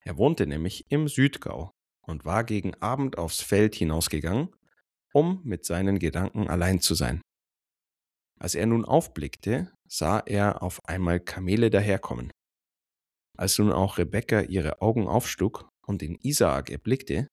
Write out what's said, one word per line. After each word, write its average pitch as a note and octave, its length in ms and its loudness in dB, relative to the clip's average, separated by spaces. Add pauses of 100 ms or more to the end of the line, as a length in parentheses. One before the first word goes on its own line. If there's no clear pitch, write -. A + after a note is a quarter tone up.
Er F2 120 -8
wohnte A#2+ 300 2
nämlich D#2 440 -4
im D3+ 180 0
Südgau - 640 0 (340)
und D#2 180 -8
war G2+ 200 0
gegen G2+ 320 -2
Abend C3 420 -2
aufs E2+ 240 -4
Feld G#2+ 320 4
hinausgegangen, E2 800 -2 (580)
um E3+ 320 2
mit G2+ 200 -6
seinen F#2+ 340 0
Gedanken F2 500 -2
allein F2+ 320 2
zu - 140 0
sein. C#2 260 -2 (1200)
Als - 160 -4
er F#2 100 2
nun A2+ 180 2
aufblickte, B2+ 880 -2 (160)
sah F2+ 300 0
er G2+ 440 0
auf F2+ 240 -6
einmal F2 340 0
Kamele G#2 500 0
daherkommen. G2 600 0 (1040)
Als F#2 200 0
nun G#2 120 6
auch F#2 260 2
Rebekka G2 460 0
ihre F2 400 -2
Augen A2 240 2
aufschlug - 640 0 (180)
und G2 160 -4
den D2+ 180 -6
Isaak E2+ 480 0
erblickte A2+ 640 -2